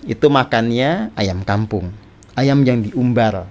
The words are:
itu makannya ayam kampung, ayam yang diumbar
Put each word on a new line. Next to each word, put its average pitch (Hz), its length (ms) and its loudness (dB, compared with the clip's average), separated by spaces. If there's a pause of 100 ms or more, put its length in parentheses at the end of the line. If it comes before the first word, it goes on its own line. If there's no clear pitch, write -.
itu - 240 0
makannya 123 880 0
ayam 98 320 -4
kampung, 101 480 -2 (400)
ayam 139 320 2
yang 120 160 2
diumbar 110 680 0